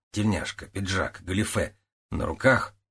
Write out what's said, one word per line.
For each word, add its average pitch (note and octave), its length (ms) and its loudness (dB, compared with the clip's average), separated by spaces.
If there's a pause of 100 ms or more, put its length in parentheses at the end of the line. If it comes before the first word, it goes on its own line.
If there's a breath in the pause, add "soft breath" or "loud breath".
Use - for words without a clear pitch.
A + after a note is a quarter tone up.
(120)
тельняшка, G#2 540 0
пиджак, F#2+ 580 -4
галифе. F#2+ 540 -2 (340)
На - 140 -2
руках, - 500 2 (160)